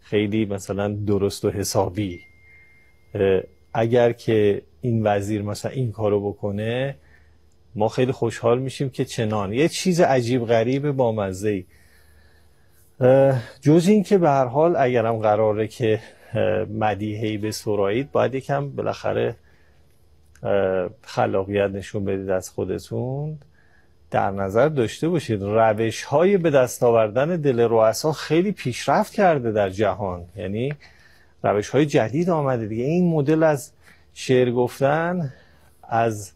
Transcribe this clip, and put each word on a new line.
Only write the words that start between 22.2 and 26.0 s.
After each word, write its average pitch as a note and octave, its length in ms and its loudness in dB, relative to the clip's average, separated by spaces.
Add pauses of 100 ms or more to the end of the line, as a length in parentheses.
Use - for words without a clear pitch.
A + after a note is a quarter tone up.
از F#2 200 -4
خودتون. A#2+ 880 -8 (720)
در G#2 200 0
نظر G2 380 0
داشته C#3+ 400 -2
باشید A#2+ 340 -2
روش‌های A2+ 960 2